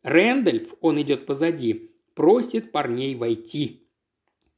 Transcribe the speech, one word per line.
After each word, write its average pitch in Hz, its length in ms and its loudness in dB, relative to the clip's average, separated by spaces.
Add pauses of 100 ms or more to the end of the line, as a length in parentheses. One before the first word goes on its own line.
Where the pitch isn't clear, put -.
Рэндольф, 175 800 2
он 151 200 2
идёт 139 260 -2
позади, 139 640 -2 (240)
просит 220 560 2
парней 131 440 -4
войти. 117 720 -6 (720)